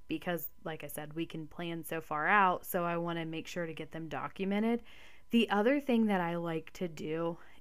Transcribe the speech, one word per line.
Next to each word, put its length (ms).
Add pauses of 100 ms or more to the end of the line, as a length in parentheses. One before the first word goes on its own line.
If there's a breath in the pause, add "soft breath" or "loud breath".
because, 400 (160)
like 180
I 40
said, 260
we 140
can 200
plan 380
so 160
far 260
out, 380
so 220
I 100
wanna 300
make 200
sure 200
to 80
get 180
them 160
documented. 720 (480 loud breath)
The 200
other 280
thing 280
that 160
I 140
like 360
to 160
do 480 (240 loud breath)